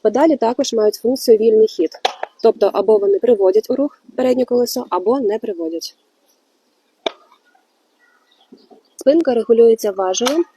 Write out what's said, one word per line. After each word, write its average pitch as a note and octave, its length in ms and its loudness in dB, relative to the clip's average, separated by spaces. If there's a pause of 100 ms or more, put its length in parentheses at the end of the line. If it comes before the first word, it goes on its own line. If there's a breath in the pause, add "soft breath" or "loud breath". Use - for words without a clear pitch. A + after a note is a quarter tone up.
Педалі C4 340 2
також B3 360 -4
мають G#3+ 220 0
функцію A#3+ 440 0
вільний A3 280 4
хід, E3 240 -4 (520)
тобто - 300 2
або G3+ 260 2
вони G3+ 200 0
приводять G3+ 520 0
у B3+ 60 -2
рух C#4+ 260 -6 (140)
переднє B3+ 280 0
колесо, B3 460 -4
або F#3 300 -2
не G#3+ 180 -2
приводять. E3 580 -10 (3000)
Спинка C#4+ 380 0
регулюється A3+ 560 2
важелем G3 540 -2 (120)